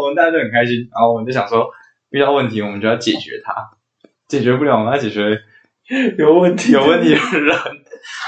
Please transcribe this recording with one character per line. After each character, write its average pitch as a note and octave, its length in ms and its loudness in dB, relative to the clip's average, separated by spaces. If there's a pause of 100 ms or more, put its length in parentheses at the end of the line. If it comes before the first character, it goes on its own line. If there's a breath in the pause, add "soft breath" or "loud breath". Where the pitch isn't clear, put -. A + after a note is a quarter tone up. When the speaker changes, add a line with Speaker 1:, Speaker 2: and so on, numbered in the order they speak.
Speaker 1:
我 C#3+ 60 2
们 C#3+ 80 4
大 E3+ 80 2
家 E3 80 4
就 E3 80 0
很 A#2 120 -4
开 A#2+ 140 2
心。 A#2+ 260 -4
然 A2+ 120 -2
后 A#2 100 4
我 A#2 60 -2
们 A2 80 -8
就 B2+ 60 -6
想 B2+ 140 0
说， A#2 220 0 (400 loud breath)
遇 C#3 120 -2
到 C#3 120 4
问 C3 160 0
题 G#2+ 140 -4
我 G#2 80 -4
们 G2+ 100 -10
就 A2 80 0
要 A#2+ 80 2
解 A2+ 160 -2
决 - 320 -8
它， - 80 -8 (720)
解 C#3 140 -4
决 B2 160 2
不 C#3+ 80 -2
了 C3 140 2
我 A2 40 0
们 A2+ 100 -2
要 C#3 60 0
解 A#2 120 -4
决 G#2 280 -2 (800 soft breath)
Speaker 2:
有 D3+ 220 4
问 F3+ 180 2
题。 - 160 2
Speaker 1:
有 C#3 140 4
问 E3+ 160 2
题 D#3+ 80 4
的 D3 300 0
人。 D#3 160 0 (720 loud breath)